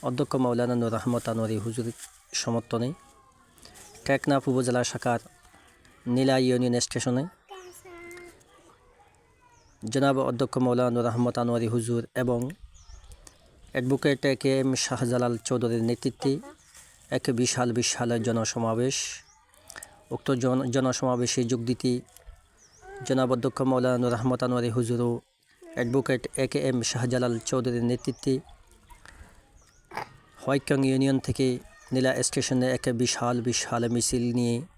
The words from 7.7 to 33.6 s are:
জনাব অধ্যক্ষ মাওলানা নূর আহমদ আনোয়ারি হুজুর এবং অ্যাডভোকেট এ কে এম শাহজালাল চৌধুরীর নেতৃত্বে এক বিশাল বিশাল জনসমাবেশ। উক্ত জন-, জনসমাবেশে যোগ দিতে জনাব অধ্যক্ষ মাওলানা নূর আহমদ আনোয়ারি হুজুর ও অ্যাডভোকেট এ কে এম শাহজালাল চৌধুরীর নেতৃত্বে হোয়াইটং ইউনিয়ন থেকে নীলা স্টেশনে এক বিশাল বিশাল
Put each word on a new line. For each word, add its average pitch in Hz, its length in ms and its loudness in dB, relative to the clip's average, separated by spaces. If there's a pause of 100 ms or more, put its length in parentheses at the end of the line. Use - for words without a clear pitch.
জনাব 135 300 4
অধ্যক্ষ 127 400 0
মাওলানা 123 320 4
নূর 117 160 2
আহমদ 120 320 0
আনোয়ারি 120 300 0
হুজুর 117 460 -2
এবং 123 360 0 (1200)
অ্যাডভোকেট 135 520 0
এ 135 120 4
কে 135 220 2
এম 131 160 2
শাহজালাল 123 640 0
চৌধুরীর 117 460 0
নেতৃত্বে 131 540 0 (720)
এক 131 200 -2
বিশাল 123 420 0
বিশাল 117 500 0
জনসমাবেশ। 117 720 0 (1120)
উক্ত - 200 -6
জন-, 127 400 0
জনসমাবেশে 127 720 0
যোগ 120 200 -2
দিতে 123 360 -2 (1040)
জনাব 131 260 2
অধ্যক্ষ 127 300 -2
মাওলানা 127 360 2
নূর 123 160 2
আহমদ 127 300 0
আনোয়ারি 123 260 0
হুজুর 120 300 0
ও 120 200 0 (540)
অ্যাডভোকেট 127 640 0
এ 131 100 0
কে 143 120 -2
এম 131 240 0
শাহজালাল 120 560 0
চৌধুরীর 120 460 -2
নেতৃত্বে 131 560 -2 (2000)
হোয়াইটং 135 400 2
ইউনিয়ন 135 320 4
থেকে 127 400 0 (340)
নীলা 131 300 2
স্টেশনে 127 500 0
এক 127 200 0
বিশাল 120 480 0
বিশাল 117 480 -2